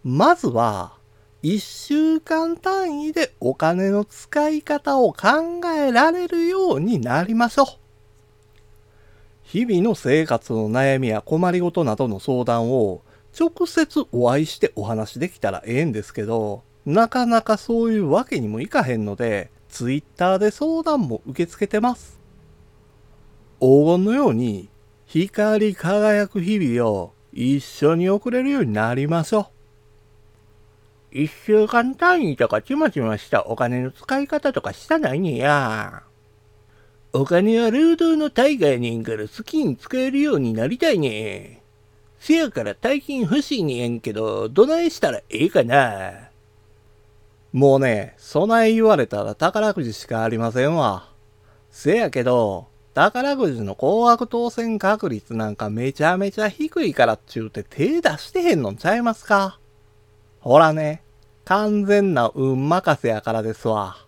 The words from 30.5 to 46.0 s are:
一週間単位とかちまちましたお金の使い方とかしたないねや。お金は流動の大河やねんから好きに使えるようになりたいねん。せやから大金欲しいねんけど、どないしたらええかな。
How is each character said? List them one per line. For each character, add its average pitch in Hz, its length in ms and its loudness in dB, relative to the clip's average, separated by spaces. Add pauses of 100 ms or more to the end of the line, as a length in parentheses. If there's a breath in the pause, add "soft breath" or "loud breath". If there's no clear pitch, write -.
一 151 160 -2
週 214 380 2
間 247 300 0
単 349 320 2
位 139 80 -4
と 117 100 2
か 104 160 0
ち 277 140 -4
ま 311 140 2
ち 147 100 -6
ま 110 180 -2
し - 140 -8
た 110 140 0
お 110 100 -6
金 123 260 -2
の 131 80 -6
使 - 300 -6
い 285 80 -6
方 - 240 -2
と - 100 -4
か 190 100 -8
し - 160 -18
た 320 100 0
な 135 160 -2
い 151 40 -2
ね 156 200 -2
や。 123 640 -2 (1080 soft breath)
お 135 120 0
金 208 360 2
は 233 100 2
流 320 260 4
動 330 200 2
の 302 140 -2
大 269 280 2
河 151 120 4
や 123 80 0
ね 117 160 -4
ん 113 80 -6
か 110 140 -4
ら 107 60 -8
好 107 200 -12
き 311 220 -2
に 139 120 0
使 - 200 -10
え 254 160 -2
る 277 80 0
よ 294 140 2
う 151 60 2
に 117 120 0
な 113 160 -2
り 240 100 -4
た 320 140 2
い 185 80 2
ね 107 380 -4
ん。 - 200 -18 (600)
せ 311 140 0
や 320 160 0
か 120 120 -6
ら 104 120 -6
大 269 260 -2
金 269 220 -6
欲 226 200 0
し 277 140 -6
い 190 80 -2
ね 123 240 -2
ん 117 120 -4
け 110 120 -6
ど、 107 360 -4
ど 185 180 4
な 320 140 0
い 339 120 0
し - 80 -14
た 160 100 0
ら 110 80 -8
え - 280 -2
え - 20 0
か 165 160 2
な。 104 680 0 (1200)